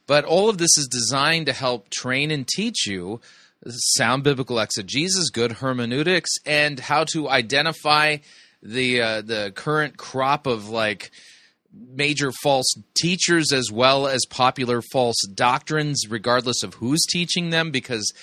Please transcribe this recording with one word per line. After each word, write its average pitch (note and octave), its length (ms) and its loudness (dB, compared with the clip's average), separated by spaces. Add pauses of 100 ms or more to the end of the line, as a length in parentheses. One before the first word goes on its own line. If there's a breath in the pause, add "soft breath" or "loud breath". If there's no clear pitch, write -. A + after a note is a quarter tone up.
But C#3+ 160 4
all F#3 240 4
of G#3 100 0
this E3 180 4
is C#3+ 140 -2
designed C#3 560 0
to C3+ 60 0
help B2 380 -4
train C3+ 420 -2
and C#3 160 -4
teach G#3 400 -2
you F#2+ 320 -6 (480 soft breath)
sound A#2+ 560 0
biblical B2+ 340 0
exegesis, C3+ 720 -2
good A#2 220 0
hermeneutics, C3 800 -2 (160)
and D3 340 2
how D3 240 2
to D3+ 240 -4
identify D3+ 880 2 (460 loud breath)
the, B2 380 0
uh, A2 200 0
the G#2+ 340 -4
current D3+ 420 -2
crop C3+ 500 -2
of, A2 220 -2
like, A2 420 -2 (640 loud breath)
major C3+ 600 -4 (100)
false C3+ 320 2 (200)
teachers E3+ 580 2
as B2 180 0
well C3+ 380 4
as C3 200 0
popular B2 540 0 (100)
false B2 280 2 (140)
doctrines, C3+ 720 0
regardless A#2+ 560 0
of F2+ 100 -12
who's C#3 340 -2
teaching F3 420 -2
them, E3 200 0
because B2+ 420 -4 (100)